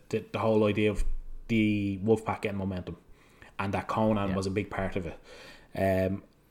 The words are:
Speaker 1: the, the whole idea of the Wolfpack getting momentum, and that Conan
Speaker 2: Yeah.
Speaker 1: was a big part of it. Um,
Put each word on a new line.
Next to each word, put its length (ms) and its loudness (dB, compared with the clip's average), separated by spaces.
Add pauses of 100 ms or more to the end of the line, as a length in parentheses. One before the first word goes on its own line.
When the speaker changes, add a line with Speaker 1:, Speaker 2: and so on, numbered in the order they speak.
Speaker 1:
the, 240 -2
the 80 -4
whole 240 4
idea 260 4
of 140 0 (420)
the 580 2
Wolfpack 380 2
getting 160 -4
momentum, 380 -6 (600)
and 160 -4
that 120 -2
Conan 440 2
Speaker 2:
Yeah. 60 0
Speaker 1:
was 100 -2
a 40 -2
big 200 -2
part 260 -4
of 100 -4
it. 120 -10 (580)
Um, 480 2 (260)